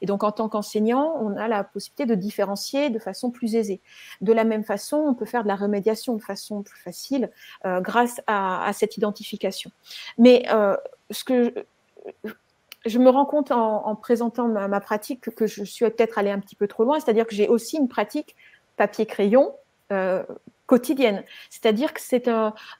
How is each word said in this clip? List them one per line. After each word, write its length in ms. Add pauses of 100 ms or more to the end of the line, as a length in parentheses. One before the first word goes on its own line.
Et 40
donc, 180
en 80
tant 160
qu'enseignant, 720
on 160
a 100
la 160
possibilité 420
de 100
différencier 720
de 100
façon 320
plus 240
aisée. 260 (400)
De 100
la 120
même 200
façon, 340
on 160
peut 120
faire 180
de 40
la 80
remédiation 600
de 60
façon 400
plus 180
facile, 520 (340)
euh, 160
grâce 460
à, 380
à 80
cette 240
identification. 720 (460)
Mais, 340
euh, 240 (340)
ce 140
que 300 (720)
je, 100 (520)
je 140
me 100
rends 160
compte 260
en, 360
en 80
présentant 520
ma, 200
ma 140
pratique 400
que, 100
que 160
je 160
suis 220
peut-être 340
allée 120
un 80
petit 160
peu 120
trop 160
loin, 160
c'est-à-dire 260
que 80
j'ai 140
aussi 300
une 100
pratique 480 (420)
papier-crayon, 760 (380)
euh, 300 (460)
quotidienne. 560 (260)
C'est-à-dire 460
que 40
c'est 280
un, 260 (260)